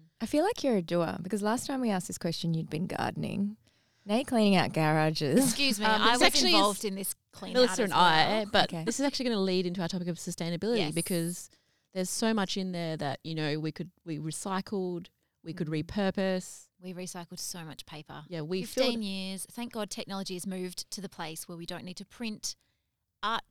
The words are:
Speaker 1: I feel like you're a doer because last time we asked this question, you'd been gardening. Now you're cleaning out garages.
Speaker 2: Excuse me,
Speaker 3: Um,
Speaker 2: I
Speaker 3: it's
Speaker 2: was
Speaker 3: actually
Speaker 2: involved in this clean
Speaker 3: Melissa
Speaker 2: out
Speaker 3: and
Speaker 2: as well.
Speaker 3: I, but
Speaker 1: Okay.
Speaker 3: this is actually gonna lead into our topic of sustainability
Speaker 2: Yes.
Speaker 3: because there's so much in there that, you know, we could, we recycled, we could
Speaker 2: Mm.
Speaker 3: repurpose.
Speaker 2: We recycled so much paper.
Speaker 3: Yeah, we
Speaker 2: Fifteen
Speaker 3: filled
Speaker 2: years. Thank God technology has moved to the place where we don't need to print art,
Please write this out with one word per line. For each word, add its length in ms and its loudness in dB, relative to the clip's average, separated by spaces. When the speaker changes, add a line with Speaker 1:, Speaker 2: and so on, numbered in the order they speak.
Speaker 1:
I 40 -4
feel 180 4
like 200 0
you're 140 4
a 40 4
doer 400 0
because 220 -4
last 240 0
time 120 -2
we 120 2
asked 160 0
this 100 -8
question, 380 -2
you'd 140 -2
been 180 -2
gardening. 720 -2
Now 80 0
you're 80 2
cleaning 320 4
out 180 4
garages. 720 4
Speaker 2:
Excuse 340 2
me, 60 0
Speaker 3:
Um, 160 4
Speaker 2:
I 120 6
Speaker 3:
it's 80 2
Speaker 2:
was 60 -
Speaker 3:
actually 280 6
Speaker 2:
involved 280 4
in 120 -2
this 180 -6
clean 220 -10
Speaker 3:
Melissa 200 6
Speaker 2:
out 60 0
Speaker 3:
and 140 2
Speaker 2:
as 20 0
well. 60 8
Speaker 3:
I, 100 -2
but 220 4
Speaker 1:
Okay. 120 -4
Speaker 3:
this 140 -2
is 60 2
actually 200 0
gonna 160 2
lead 260 2
into 160 -2
our 40 0
topic 200 -2
of 100 -2
sustainability 640 -2
Speaker 2:
Yes. 160 0
Speaker 3:
because 560 -2
there's 160 -2
so 240 0
much 240 0
in 140 -4
there 260 -4
that, 260 -2
you 120 -6
know, 240 -2
we 120 -4
could, 200 -10
we 140 -6
recycled, 920 -4
we 100 -10
could 140 -4
Speaker 2:
Mm. 160 -2
Speaker 3:
repurpose. 840 -2
Speaker 2:
We 140 -12
recycled 440 -12
so 260 -10
much 200 -14
paper. 440 -14
Speaker 3:
Yeah, 120 -6
we 220 -2
Speaker 2:
Fifteen 200 0
Speaker 3:
filled 100 -4
Speaker 2:
years. 480 -6
Thank 220 -10
God 180 -6
technology 440 -6
has 120 -8
moved 420 -6
to 120 -10
the 80 -10
place 380 -10
where 100 -12
we 100 -12
don't 160 -10
need 140 -12
to 80 -14
print 500 -8
art, 300 -2